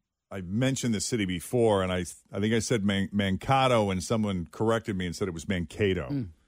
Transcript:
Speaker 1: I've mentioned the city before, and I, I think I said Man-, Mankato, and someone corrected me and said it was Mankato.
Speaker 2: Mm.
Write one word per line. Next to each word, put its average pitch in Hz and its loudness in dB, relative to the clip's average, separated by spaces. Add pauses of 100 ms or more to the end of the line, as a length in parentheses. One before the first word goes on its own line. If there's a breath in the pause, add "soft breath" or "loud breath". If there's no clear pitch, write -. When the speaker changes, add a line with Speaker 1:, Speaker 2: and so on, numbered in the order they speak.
(300)
Speaker 1:
I've 95 -10
mentioned 120 0
the 98 0
city 107 -2
before, 98 2
and 92 0
I, 90 -2 (280)
I 104 -4
think 110 2
I 117 4
said 110 0
Man-, 98 2
Mankato, 107 2
and 92 -2
someone 101 -2
corrected 110 0
me 90 -2
and 85 -4
said 98 -2
it 87 -6
was 82 -10
Mankato. 90 0
Speaker 2:
Mm. 131 -4 (200)